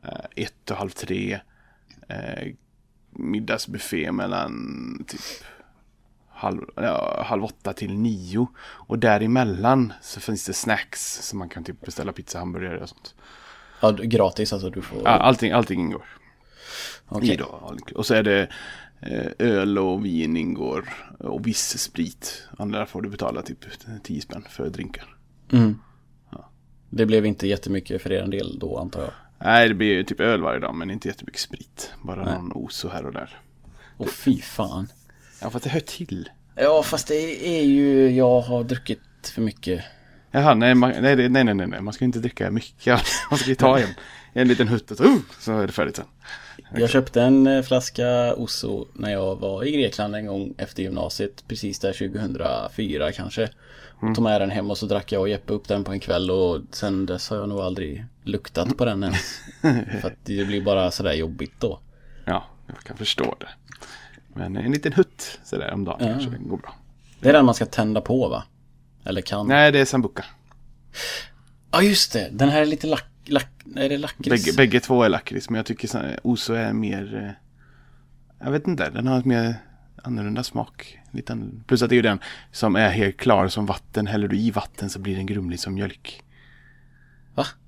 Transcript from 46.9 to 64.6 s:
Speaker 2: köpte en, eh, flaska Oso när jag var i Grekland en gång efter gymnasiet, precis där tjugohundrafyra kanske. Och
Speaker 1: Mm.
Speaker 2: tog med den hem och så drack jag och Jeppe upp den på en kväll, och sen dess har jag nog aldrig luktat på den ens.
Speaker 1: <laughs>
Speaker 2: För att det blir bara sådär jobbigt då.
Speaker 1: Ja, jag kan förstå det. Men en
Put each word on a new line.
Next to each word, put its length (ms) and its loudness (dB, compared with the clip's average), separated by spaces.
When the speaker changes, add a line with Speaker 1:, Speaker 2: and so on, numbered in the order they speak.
Speaker 2:
köpte 320 4
en, 240 8
eh, 160 4
flaska 720 0
Oso 600 -6
när 180 -6
jag 240 -2
var 280 -4
i 80 -2
Grekland 420 -2
en 120 -6
gång 320 -6
efter 240 -6
gymnasiet, 640 -6
precis 300 -6
där 140 -2
tjugohundrafyra 1200 -4
kanske. 360 -4
Och 60 -10
Speaker 1:
Mm. 120 0
Speaker 2:
tog 100 2
med 160 4
den 100 0
hem 200 -4
och 80 -6
så 80 -6
drack 260 -2
jag 80 0
och 80 0
Jeppe 240 -4
upp 160 -6
den 160 0
på 80 -6
en 80 -4
kväll, 300 -2
och 300 2
sen 360 -2
dess 240 -6
har 60 -4
jag 120 -4
nog 120 -4
aldrig 440 -6
luktat 520 -4
på 80 2
den 180 0
ens. 380 -4
Speaker 1:
<laughs> 380 2
Speaker 2:
För 80 -6
att 160 -10
det 200 -2
blir 180 -2
bara 280 2
sådär 220 -2
jobbigt 480 -4
då. 200 -4
Speaker 1:
Ja, 200 -2
jag 120 -16
kan 180 -18
förstå 440 -2
det. 80 -16
Men 200 -6
en 160 -2